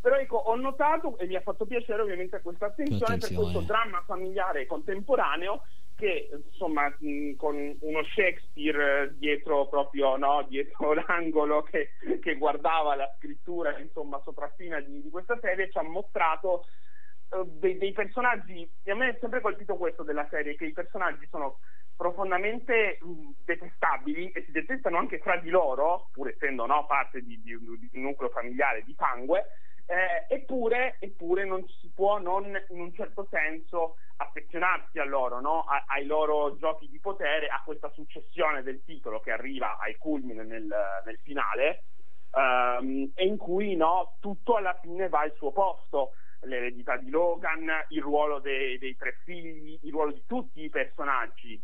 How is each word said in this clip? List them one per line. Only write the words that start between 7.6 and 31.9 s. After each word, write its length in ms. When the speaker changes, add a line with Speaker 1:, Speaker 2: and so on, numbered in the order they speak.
Speaker 1:
uno 240
Shakespeare 1120
dietro 520
proprio, 480
no, 320
dietro 420
<laughs> 160
l'angolo 560
che, 280
che 140
guardava 600
la 220
scrittura, 600
insomma, 460
sopraffina 560
di, 200
di 80
questa 300
serie, 320
ci 60
ha 60
mostrato, 840
eh, 140
dei, 320
dei 160
personaggi, 760
e 80
a 40
me 200
è 60
sempre 180
colpito 380
questo 260
della 260
serie, 280
che 80
i 80
personaggi 580
sono 280
profondamente, 840
mh, 280
detestabili 880
e 140
si 60
detestano 460
anche 220
fra 180
di 120
loro, 600
pur 180
essendo, 360
no, 220
parte 340
di, 200
di, 160
di 360
un 80
nucleo 280
familiare 560
di 120
sangue, 480
eh, 460
eppure, 680
eppure 460
non 200
si 140